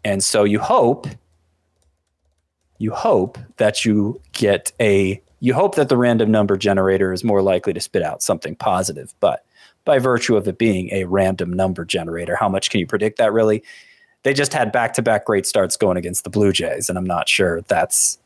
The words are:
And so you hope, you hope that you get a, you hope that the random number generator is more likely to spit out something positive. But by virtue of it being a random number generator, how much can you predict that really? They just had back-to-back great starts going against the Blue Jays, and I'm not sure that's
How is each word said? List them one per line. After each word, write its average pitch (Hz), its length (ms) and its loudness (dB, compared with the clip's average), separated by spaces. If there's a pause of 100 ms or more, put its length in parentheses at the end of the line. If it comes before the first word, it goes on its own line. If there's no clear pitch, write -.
And 98 180 -2
so 107 220 2
you 104 140 2
hope, - 480 2 (1700)
you 107 120 -4
hope 123 460 0 (200)
that 107 280 0
you 104 340 0 (140)
get 123 460 0
a, 98 420 2 (180)
you 123 140 0
hope 185 220 0
that 143 140 2
the 127 80 4
random 117 340 2
number 101 260 2
generator 95 560 2
is 90 100 -6
more 101 180 2
likely 95 320 0
to 85 60 -6
spit - 240 -4
out 76 180 -6
something 85 340 -4
positive. 90 640 -4
But - 260 0 (400)
by 143 140 4
virtue 123 360 2
of 101 120 0
it 90 100 -4
being 98 340 0
a 95 140 -4
random 92 480 0
number 90 320 -2
generator, 85 500 -6
how 104 140 0
much 95 200 -2
can - 100 -2
you - 80 -2
predict 104 320 -2
that 110 120 2
really? 107 320 2 (600)
They 139 100 0
just 135 200 -2
had 117 180 -2
back-to-back 113 540 0
great 98 200 0
starts 92 320 0
going 92 200 2
against 90 260 -6
the 87 60 -14
Blue 101 240 2
Jays, - 360 -4
and 92 80 -4
I'm 92 80 -4
not 87 220 -2
sure 87 360 0
that's - 640 -2